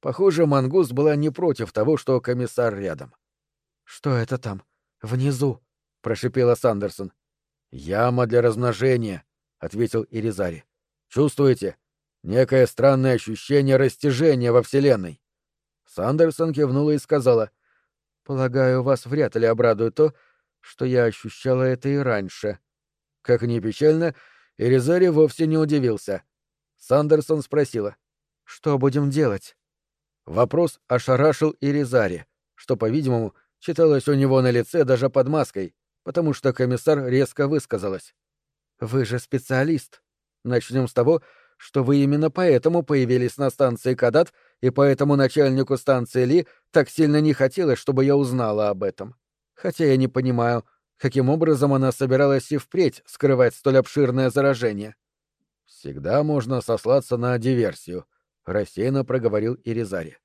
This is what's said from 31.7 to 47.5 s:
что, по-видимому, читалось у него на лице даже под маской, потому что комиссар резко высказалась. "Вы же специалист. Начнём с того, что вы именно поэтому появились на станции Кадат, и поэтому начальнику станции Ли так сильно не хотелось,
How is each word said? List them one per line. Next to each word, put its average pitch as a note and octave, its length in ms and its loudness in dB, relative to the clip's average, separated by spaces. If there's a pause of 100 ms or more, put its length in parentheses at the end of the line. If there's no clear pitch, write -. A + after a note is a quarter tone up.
что, - 220 -6
по-видимому, A#2 580 -2 (240)
читалось D#3 500 0
у D3 60 2
него C3+ 260 2
на B2+ 100 2
лице B2 340 0
даже B2+ 260 0
под C3 180 0
маской, B2 460 -4 (340)
потому D#3+ 240 -2
что C3 220 -2
комиссар B2+ 520 0
резко C3 420 0
высказалась. G2+ 680 -6 (640)
"Вы A#2+ 240 -2
же A2+ 140 -6
специалист. C3 840 -4 (420)
Начнём B2 460 -2
с - 60 -14
того, C#3+ 260 2 (380)
что - 260 -4
вы C#3 140 2
именно C#3+ 320 2
поэтому E3+ 520 2
появились B2+ 540 0
на C#3 140 -2
станции B2+ 440 -2
Кадат, B2 380 2 (300)
и B2+ 80 2
поэтому C#3 460 2
начальнику C3+ 600 2
станции B2+ 480 -2
Ли D3 220 2 (240)
так D3 180 2
сильно D3+ 320 2
не D3+ 140 2
хотелось, C3+ 440 0